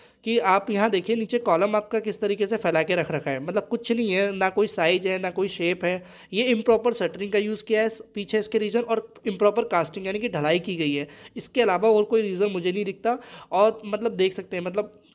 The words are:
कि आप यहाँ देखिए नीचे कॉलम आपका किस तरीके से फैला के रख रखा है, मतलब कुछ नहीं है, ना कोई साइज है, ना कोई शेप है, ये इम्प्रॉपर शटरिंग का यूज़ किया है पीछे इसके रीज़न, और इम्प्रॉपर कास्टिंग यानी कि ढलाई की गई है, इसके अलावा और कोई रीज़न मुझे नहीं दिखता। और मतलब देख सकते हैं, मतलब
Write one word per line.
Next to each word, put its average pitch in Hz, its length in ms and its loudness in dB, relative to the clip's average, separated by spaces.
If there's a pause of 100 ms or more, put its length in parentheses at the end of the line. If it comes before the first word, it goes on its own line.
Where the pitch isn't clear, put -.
(240)
कि 233 160 2
आप 196 300 2
यहाँ 208 200 2
देखिए 202 260 0
नीचे 226 240 -2
कॉलम 202 360 2
आपका 214 240 -2
किस 208 200 -6
तरीके 202 260 0
से 220 100 -2
फैला 165 260 2
के 170 120 0
रख 165 160 0
रखा 151 200 -4
है, 131 100 -2
मतलब 180 280 -4
कुछ 233 240 -4
नहीं 226 180 0
है, 196 220 2
ना 190 180 0
कोई 190 160 2
साइज 180 400 0
है, 185 120 0
ना 185 120 -4
कोई 185 180 -2
शेप 180 360 -2
है, 180 180 -2 (300)
ये 208 140 0
इम्प्रॉपर 226 480 2
शटरिंग 196 380 -4
का 214 60 4
यूज़ 208 260 -2
किया 214 180 2
है 220 80 2 (240)
पीछे 202 240 -2
इसके 214 200 0
रीज़न, 214 220 0
और 226 320 -2 (140)
इम्प्रॉपर 208 380 4
कास्टिंग 185 420 -2
यानी 196 120 -4
कि 233 100 -4
ढलाई 156 320 2
की 175 160 -6
गई 151 180 0
है, 143 120 -4 (300)
इसके - 260 -2
अलावा 196 280 4
और 214 140 6
कोई 226 180 2
रीज़न 202 280 0
मुझे 180 220 -2
नहीं 202 120 -2
दिखता। 226 340 -2 (340)
और 208 340 4
मतलब 208 280 -2
देख 185 200 0
सकते 190 220 -10
हैं, 175 80 -4
मतलब 196 340 -6 (160)